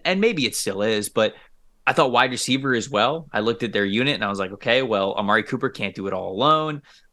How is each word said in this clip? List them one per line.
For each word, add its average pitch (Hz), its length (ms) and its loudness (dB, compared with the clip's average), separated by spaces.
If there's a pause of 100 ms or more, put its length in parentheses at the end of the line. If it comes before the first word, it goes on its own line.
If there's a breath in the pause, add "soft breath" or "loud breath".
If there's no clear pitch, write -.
and 185 160 0
maybe 202 240 2
it 110 100 -4
still 98 260 -4
is, 107 280 0
but 110 240 2 (520 loud breath)
I 135 60 4
thought 135 220 2
wide 127 180 4
receiver 131 420 -2
as 113 160 -2
well. 127 440 0
I 110 80 0
looked 113 200 0
at 110 120 -2
their 101 100 2
unit 117 320 0
and 104 80 -4
I 101 60 -2
was 98 100 -4
like, 95 120 -4
"Okay, 117 320 0
well, 98 320 0
Amari 107 280 2
Cooper 131 240 -4
can't 98 260 -8
do 98 140 -8
it 98 60 -4
all 92 180 -6
alone." 151 500 0 (320 soft breath)